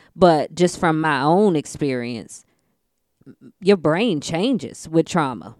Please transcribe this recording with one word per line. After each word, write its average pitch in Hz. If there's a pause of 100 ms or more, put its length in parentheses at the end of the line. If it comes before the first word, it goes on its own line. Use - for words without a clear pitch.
(160)
but 160
just 175
from 160
my 151
own 175
experience, 123 (1160)
your 196
brain 160
changes 170
with 160
trauma. 127